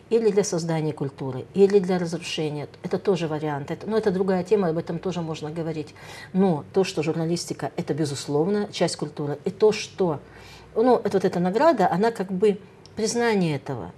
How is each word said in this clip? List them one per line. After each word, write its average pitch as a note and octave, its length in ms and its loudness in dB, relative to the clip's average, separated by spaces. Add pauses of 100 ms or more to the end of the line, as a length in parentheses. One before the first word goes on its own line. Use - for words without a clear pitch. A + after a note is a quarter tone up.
или A3+ 220 2
для G3 140 4
создания D#3+ 500 -2
культуры, C3 580 -6
или G3 260 6
для F3+ 200 2
разрушения. D#3+ 720 -6 (140)
Это F3+ 160 -4
тоже E3+ 300 0
вариант. D3 420 -4
Это, D#3+ 160 -8
но A3 120 0
это G#3+ 120 2
другая F#3+ 320 0
тема, G3 260 2
об D#3+ 100 0
этом E3+ 200 -4
тоже F3 220 -4
можно D#3 300 -6
говорить. D#3 440 -6 (380)
Но F#3 400 2
то, F#3+ 120 4
что E3+ 180 -2
журналистика — D#3+ 760 -2
это, E3+ 160 -2
безусловно, D3+ 800 0
часть F3 240 0
культуры, D3 480 -6
и F#3 60 -4
то, G#3+ 220 4
что, F3+ 460 -2 (560)
ну, A#3+ 220 4
это G3+ 220 0
вот F#3 80 0
эта F#3 120 0
награда, G#3 540 4
она G3 180 2
как G3 220 -6
бы G3 260 2 (380)
признание G#3+ 600 0
этого, A#2 420 -8